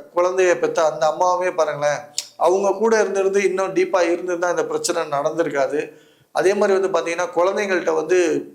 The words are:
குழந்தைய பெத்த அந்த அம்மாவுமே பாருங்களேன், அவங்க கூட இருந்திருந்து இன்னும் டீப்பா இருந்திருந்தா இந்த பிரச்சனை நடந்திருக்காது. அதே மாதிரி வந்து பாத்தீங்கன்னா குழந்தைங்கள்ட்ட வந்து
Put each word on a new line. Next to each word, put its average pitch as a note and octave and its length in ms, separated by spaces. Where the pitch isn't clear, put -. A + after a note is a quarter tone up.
குழந்தைய F3+ 460
பெத்த D#3 260
அந்த D#3 220
அம்மாவுமே F3+ 480
பாருங்களேன், D3 460
அவங்க F#3+ 340
கூட A3 280
இருந்திருந்து G3 420
இன்னும் F#3+ 320
டீப்பா F#3 300
இருந்திருந்தா F3 460
இந்த D#3+ 140
பிரச்சனை D#3+ 440
நடந்திருக்காது. C#3+ 720
அதே F3 200
மாதிரி G3+ 220
வந்து F#3+ 160
பாத்தீங்கன்னா E3+ 400
குழந்தைங்கள்ட்ட F#3+ 640
வந்து E3 240